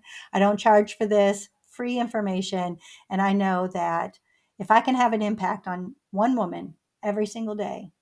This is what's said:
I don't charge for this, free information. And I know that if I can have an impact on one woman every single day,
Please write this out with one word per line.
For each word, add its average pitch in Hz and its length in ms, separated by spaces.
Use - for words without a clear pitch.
I 196 60
don't 202 220
charge 208 360
for 220 100
this, 202 420
free 247 300
information. 190 760
And 196 120
I 196 100
know 190 360
that 170 500
if 196 120
I 220 100
can 262 140
have 247 200
an 214 80
impact 202 440
on 180 300
one 233 260
woman 175 380
every 208 240
single 214 300
day, 196 340